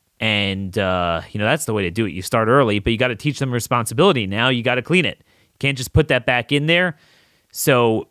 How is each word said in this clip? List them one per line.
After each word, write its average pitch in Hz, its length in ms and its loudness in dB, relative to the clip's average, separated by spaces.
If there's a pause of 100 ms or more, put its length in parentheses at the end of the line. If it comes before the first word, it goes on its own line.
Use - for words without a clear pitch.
(200)
And, 98 580 -2
uh, 87 440 -2 (100)
you 107 60 -8
know, 104 80 -2
that's 151 180 0
the 117 80 -4
way 104 120 -2
to 87 60 -2
do 110 140 -2
it. 92 80 -6
You 90 80 -10
start 110 280 -2
early, 117 320 4
but 117 120 0
you 113 60 -2
gotta 123 180 0
teach 147 220 -4
them 135 120 -4
responsibility. 120 760 0
Now 113 240 0
you 123 120 0
gotta 123 200 0
clean 165 240 0
it. - 180 -8
You - 340 -20
can't 139 200 -2
just 127 140 -8
put 151 160 4
that 127 160 2
back 123 280 0
in 143 140 2
there. 170 300 2 (540)
So 120 600 2